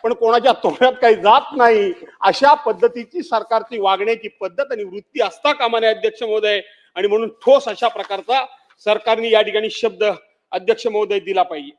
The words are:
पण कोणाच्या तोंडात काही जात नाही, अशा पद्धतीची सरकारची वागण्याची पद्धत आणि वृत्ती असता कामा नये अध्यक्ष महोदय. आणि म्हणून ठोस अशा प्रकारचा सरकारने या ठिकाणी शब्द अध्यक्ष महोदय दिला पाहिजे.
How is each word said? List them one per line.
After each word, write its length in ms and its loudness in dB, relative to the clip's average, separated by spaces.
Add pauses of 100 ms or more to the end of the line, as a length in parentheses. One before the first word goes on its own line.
पण 100 -2
कोणाच्या 400 2
तोंडात 480 0
काही 140 6
जात 420 2
नाही, 360 2 (280)
अशा 320 4
पद्धतीची 720 -2
सरकारची 560 -4
वागण्याची 480 -2
पद्धत 440 -8
आणि 120 -8
वृत्ती 380 -10
असता 320 -2
कामा 260 -2
नये 100 4
अध्यक्ष 340 -4
महोदय. 380 -2 (340)
आणि 120 -2
म्हणून 220 -2
ठोस 380 2
अशा 200 -4
प्रकारचा 580 -4 (380)
सरकारने 460 0
या 120 6
ठिकाणी 280 -2
शब्द 340 -4 (480)
अध्यक्ष 360 -2
महोदय 320 -2
दिला 240 -2
पाहिजे. 360 -8